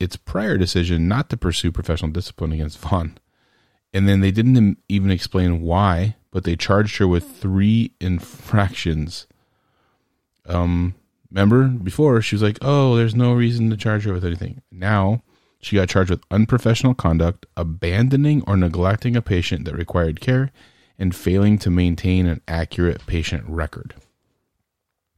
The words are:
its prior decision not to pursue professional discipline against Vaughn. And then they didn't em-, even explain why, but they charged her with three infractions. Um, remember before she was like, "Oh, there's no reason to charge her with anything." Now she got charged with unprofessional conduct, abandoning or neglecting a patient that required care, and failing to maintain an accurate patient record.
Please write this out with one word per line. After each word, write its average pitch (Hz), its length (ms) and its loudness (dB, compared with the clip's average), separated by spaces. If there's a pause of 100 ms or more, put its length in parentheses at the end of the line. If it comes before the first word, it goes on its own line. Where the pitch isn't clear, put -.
its 90 160 -6
prior 196 420 -4
decision 87 500 0
not 117 220 -2
to 127 60 -4
pursue 87 360 -4
professional 80 380 -4
discipline 82 420 -8
against 76 260 -6
Vaughn. 82 380 -4 (760)
And 98 160 2
then 98 120 4
they 95 120 4
didn't 117 240 4
em-, 104 200 4 (120)
even 98 220 0
explain 90 520 0
why, 90 540 0 (160)
but - 120 -4
they 85 120 -2
charged 104 420 0
her 101 100 2
with 87 300 -2
three 104 640 2
infractions. 87 1300 -4 (1200)
Um, 87 480 0 (360)
remember 107 380 4
before 120 540 2
she - 120 -4
was 104 80 0
like, 104 200 0
"Oh, 135 340 2
there's 113 180 2
no 123 180 2
reason 117 380 2
to 110 60 0
charge 107 280 -2
her 104 80 -2
with 90 120 -4
anything." 87 460 -6
Now 101 520 0 (380)
she - 160 -4
got 92 120 2
charged 95 220 2
with 90 200 -2
unprofessional 117 640 2
conduct, 85 520 0 (100)
abandoning 117 880 0
or 101 100 2
neglecting 92 600 0
a 117 60 0
patient 87 440 -2
that 76 100 -6
required 85 440 -2
care, 131 300 0 (480)
and 92 160 -2
failing 101 440 2
to 98 120 -2
maintain 90 560 2
an 85 220 -2
accurate 82 580 -4
patient 80 400 -4
record. 78 480 -10 (1200)